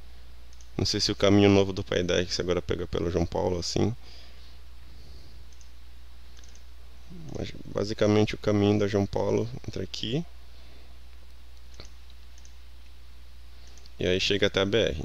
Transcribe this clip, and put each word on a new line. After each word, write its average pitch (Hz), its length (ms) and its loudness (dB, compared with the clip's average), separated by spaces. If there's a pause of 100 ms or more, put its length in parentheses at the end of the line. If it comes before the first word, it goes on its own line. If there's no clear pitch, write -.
(760)
Não 98 80 2
sei 101 160 0
se - 100 2
o 104 60 0
caminho 101 320 10
novo 98 240 8
do 98 100 -2
Paidex 90 560 2
agora 87 220 2
pega 90 260 -2
pelo 87 240 0
João 85 140 4
Paulo, 87 340 0
assim. 101 380 2 (3500)
Mas, - 160 -4 (140)
basicamente, 104 720 4
o - 40 -6
caminho 104 400 4
da 104 80 2
João 101 200 4
Paulo 107 420 0 (180)
entra 95 160 -6
aqui. 113 400 -4 (3750)
E 90 80 0
aí 92 140 4
chega 101 280 4
até 95 120 4
a 98 60 4
B 104 100 2
R. 80 280 2